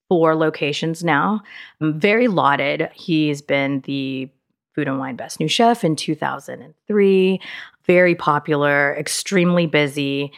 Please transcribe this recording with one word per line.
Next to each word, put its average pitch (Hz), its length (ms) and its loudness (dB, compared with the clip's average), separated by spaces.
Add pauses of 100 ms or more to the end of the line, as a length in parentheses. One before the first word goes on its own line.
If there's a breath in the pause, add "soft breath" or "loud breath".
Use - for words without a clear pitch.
four 165 280 4
locations 160 640 -2
now. 170 400 0 (380 loud breath)
Um, 156 180 -2
very 214 300 2
lauded. 147 680 0
He's 151 480 -2
been 139 380 -2
the 135 480 -6 (460)
Food 147 140 -4
and 135 120 -4
Wine 131 160 -8
Best - 240 -14
New 156 80 0
Chef - 360 2
in 160 120 2
two - 180 -6
thousand 135 480 -8
and 143 120 -20 (120)
three. 190 540 4 (440 loud breath)
Very 180 300 6
popular, 143 840 0
extremely 175 720 0
busy, 143 720 -2